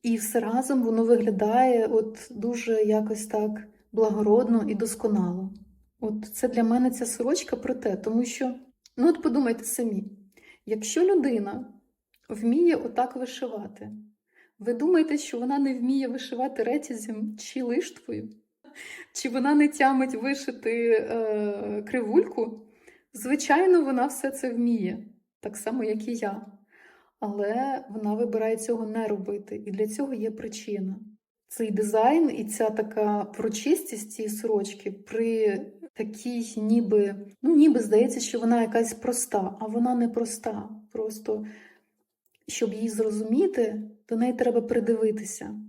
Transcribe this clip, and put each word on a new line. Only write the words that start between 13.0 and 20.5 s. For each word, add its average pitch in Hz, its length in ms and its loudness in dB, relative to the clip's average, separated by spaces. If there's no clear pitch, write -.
вишивати, 214 760 -8
ви 226 160 -2
думаєте, 311 440 4
що 247 200 -6
вона 262 200 0
не 269 200 0
вміє 262 300 2
вишивати 254 540 -4
ретязем 214 760 -4
чи - 240 -8
лиштвою? 233 680 -4
Чи - 160 -6
вона 262 260 2
не 294 140 6
тямить 262 460 4
вишити, 233 760 -2